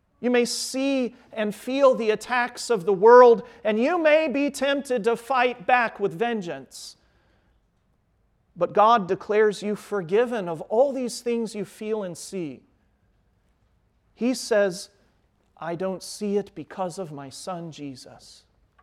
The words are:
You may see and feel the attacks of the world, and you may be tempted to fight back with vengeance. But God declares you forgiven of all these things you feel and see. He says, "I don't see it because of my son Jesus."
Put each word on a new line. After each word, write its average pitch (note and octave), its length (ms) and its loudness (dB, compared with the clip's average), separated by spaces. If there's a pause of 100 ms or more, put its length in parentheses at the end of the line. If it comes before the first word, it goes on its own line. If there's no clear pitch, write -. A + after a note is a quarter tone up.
(200)
You B3 100 -2
may A#3+ 160 2
see C4 680 -4 (180)
and G#3+ 220 -6
feel C4 400 2
the G#3+ 160 -2
attacks A#3+ 600 -4
of F#3+ 160 -2
the G3+ 80 2
world, A#3 520 8 (160)
and G#3+ 160 0
you D#4 200 0
may D#4 280 4
be C#4 240 -2
tempted C4+ 540 -2
to A#3 120 0
fight B3 500 -2
back B3 340 0
with F#3 140 -2
vengeance. E3+ 840 -8 (1600)
But F3 160 -2
God G#3 340 4
declares G#3 560 0
you G#3 140 -4
forgiven G3+ 720 -2
of E3 140 -8
all C4 300 0
these B3 280 -6
things A#3 340 -4
you G3+ 120 -8
feel G#3+ 360 -8
and F3 140 -12
see. D#3+ 460 -10 (1500)
He A#3+ 180 -2
says, G3+ 560 -2 (720)
"I E3 160 -8
don't F#3 280 -6
see G#3 360 -6
it G3 160 -8
because F3 440 -10
of E3 140 -10
my C#3 160 -14
son E3+ 420 -12
Jesus." - 760 -18 (380)